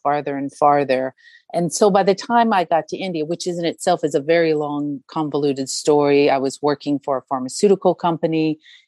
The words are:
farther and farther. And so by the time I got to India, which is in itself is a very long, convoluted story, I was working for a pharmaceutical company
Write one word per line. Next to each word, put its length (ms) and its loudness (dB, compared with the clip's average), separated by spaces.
farther 340 -2
and 160 -8
farther. 600 2
And 200 -2
so 160 4
by 140 4
the 100 4
time 400 0
I 120 2
got 240 -2
to 80 -8
India, 280 -6
which 220 -6
is 100 -4
in 80 -4
itself 380 -2
is 100 -2
a 80 0
very 320 2
long, 540 -4
convoluted 640 -4
story, 600 2
I 80 2
was 240 -6
working 380 -2
for 180 -4
a 60 -10
pharmaceutical 720 0
company 640 -2